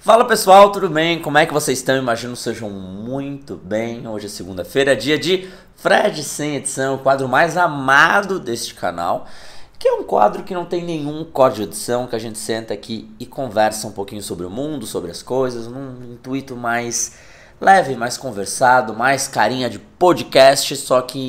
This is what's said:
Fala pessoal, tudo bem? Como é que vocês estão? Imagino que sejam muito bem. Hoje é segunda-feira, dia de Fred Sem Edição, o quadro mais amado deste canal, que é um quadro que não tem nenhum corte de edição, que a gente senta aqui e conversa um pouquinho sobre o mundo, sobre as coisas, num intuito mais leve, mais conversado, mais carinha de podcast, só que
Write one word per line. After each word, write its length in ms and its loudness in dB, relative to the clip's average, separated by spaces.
Fala 220 6
pessoal, 480 8
tudo 160 -2
bem? 320 0
Como 160 0
é 80 8
que 80 -6
vocês 240 0
estão? 180 0
Imagino 380 -2
que 60 -10
sejam 320 -6
muito 840 -10
bem. 540 -6
Hoje 160 -8
é 60 -8
segunda-feira, 680 -2
dia 220 0
de 280 -2
Fred 480 0
Sem 320 -6
Edição, 380 -4
o 60 -6
quadro 280 0
mais 300 2
amado 840 2
deste 340 -6
canal, 520 -4
que 80 0
é 60 4
um 100 -2
quadro 400 2
que 120 -10
não 100 -4
tem 180 -6
nenhum 400 -6
corte 340 2
de 80 -4
edição, 420 -4
que 100 -8
a 20 -4
gente 200 -10
senta 340 -6
aqui 480 -10
e 60 -12
conversa 600 0
um 60 -10
pouquinho 300 -8
sobre 240 -8
o 40 -10
mundo, 360 -8
sobre 240 -6
as 120 -14
coisas, 440 -2
num 480 -14
intuito 420 -8
mais 600 -4
leve, 340 4
mais 220 -6
conversado, 800 0
mais 340 0
carinha 400 0
de 100 -8
podcast, 960 4
só 260 2
que 160 -10